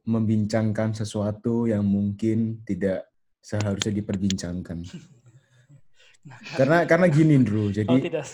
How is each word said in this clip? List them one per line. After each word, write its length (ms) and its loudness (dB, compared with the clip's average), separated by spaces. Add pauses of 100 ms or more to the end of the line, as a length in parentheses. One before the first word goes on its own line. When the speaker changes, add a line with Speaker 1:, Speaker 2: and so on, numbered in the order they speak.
Speaker 1:
membincangkan 880 0
sesuatu 720 -4
yang 160 0
mungkin 880 -2
tidak 400 -4 (320)
seharusnya 560 -4
diperbincangkan. 880 -6
Speaker 2:
<laughs> 80 -16 (1300)
Nah, 160 -20 (160)
Speaker 1:
Karena, 320 4
karena 160 6
gini, 320 6
Ndro, 320 2
jadi 160 -2
Speaker 2:
kalau 160 4
tidak, 320 -4